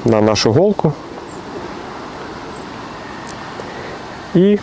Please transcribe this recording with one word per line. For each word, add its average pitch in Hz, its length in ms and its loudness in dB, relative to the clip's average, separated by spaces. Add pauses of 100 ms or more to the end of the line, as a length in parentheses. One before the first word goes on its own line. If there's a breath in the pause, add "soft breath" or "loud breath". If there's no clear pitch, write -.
на 110 160 6
нашу 107 320 6
голку 165 400 4 (3500 loud breath)
і 196 280 8